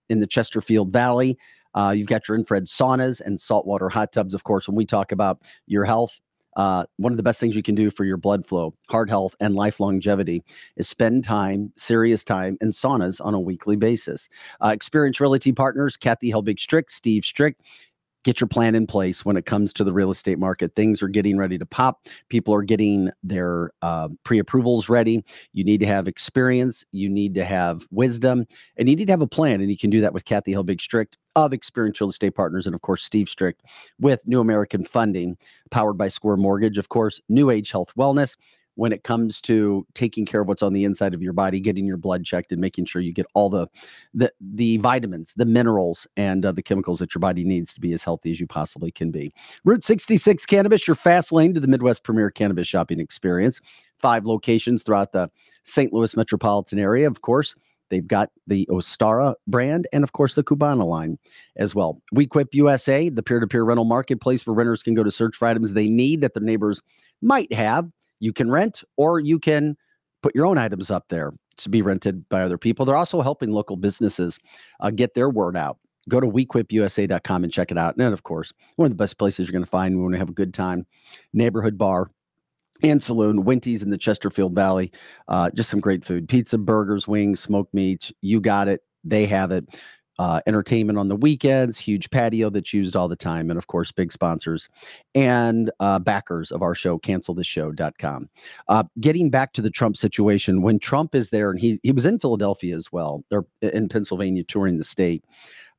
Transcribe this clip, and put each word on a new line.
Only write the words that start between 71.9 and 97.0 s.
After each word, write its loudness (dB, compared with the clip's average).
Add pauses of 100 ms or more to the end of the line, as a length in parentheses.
by 0
other -2
people. 0
They're 2
also 0
helping -2
local -4
businesses, -2 (400)
uh, -2
get 0
their 2
word 0
out. -4 (320)
Go 4
to 2
we 0
quip -2
U 2
S -2
A 0
dot -2
com -2
and -2
check -2
it -2
out. 0
And -2
then, 2
of -8
course, -10 (220)
one 4
of 4
the -6
best -2
places 0
you're -8
gonna -2
find 0
when -2
we -2
have -4
a -12
good -4
time, -6 (480)
neighborhood 0
bar 0 (720)
and 4
saloon, 2
Winty's 0
in -4
the -2
Chesterfield -2
Valley. 2 (360)
Uh, 0
just -4
some 0
great 0
food, -4
pizza, 2
burgers, 0
wings, 0
smoked -2
meats. -2 (100)
You 0
got 2
it. -2 (220)
They 2
have 0
it, -4 (480)
uh, -2
entertainment 0
on -2
the 0
weekends, 2
huge -4
patio 0
that's -6
used 0
all 0
the -4
time, -4
and -2
of -8
course, -4
big -4
sponsors -4 (440)
and, 2
uh, 2
backers -4
of -6
our 0
show, -2
cancel -4